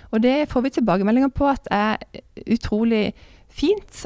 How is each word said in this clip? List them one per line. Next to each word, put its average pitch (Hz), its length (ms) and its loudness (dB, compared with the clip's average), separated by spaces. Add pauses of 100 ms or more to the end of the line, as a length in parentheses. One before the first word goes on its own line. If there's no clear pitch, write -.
(120)
Og 220 100 0
det 269 280 2
får 247 140 0
vi 269 120 0
tilbakemeldinger 214 560 2
på 285 160 0
at 277 240 -2
er 208 300 0 (500)
utrolig 220 600 0 (340)
fint - 580 -2